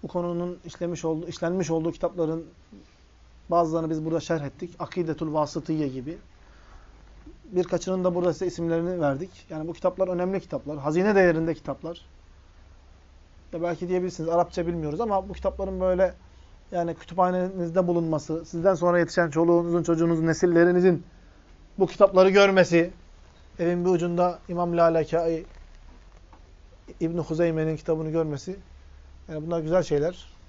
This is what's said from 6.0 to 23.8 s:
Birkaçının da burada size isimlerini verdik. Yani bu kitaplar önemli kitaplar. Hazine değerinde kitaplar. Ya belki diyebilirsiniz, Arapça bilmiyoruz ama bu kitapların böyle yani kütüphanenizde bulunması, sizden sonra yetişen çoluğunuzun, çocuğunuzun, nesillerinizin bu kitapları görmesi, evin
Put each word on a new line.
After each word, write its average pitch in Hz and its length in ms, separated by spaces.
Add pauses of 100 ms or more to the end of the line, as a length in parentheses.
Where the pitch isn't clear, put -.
Birkaçının 180 580
da 180 120
burada 175 180
size 190 120
isimlerini 170 560
verdik. 147 480
Yani 160 180
bu 170 60
kitaplar 185 340
önemli 180 340
kitaplar. 147 360
Hazine 170 380
değerinde 165 380
kitaplar. 160 520 (1500)
Ya 165 80
belki 175 280
diyebilirsiniz, 180 400
Arapça 175 380
bilmiyoruz 165 340
ama 196 280
bu 190 40
kitapların 190 480
böyle 185 320 (580)
yani 170 240
kütüphanenizde 180 920
bulunması, 165 580
sizden 175 300
sonra 175 240
yetişen 170 300
çoluğunuzun, 170 540
çocuğunuzun, 165 440
nesillerinizin 175 760 (760)
bu 185 80
kitapları 190 420
görmesi, 185 600 (680)
evin 175 260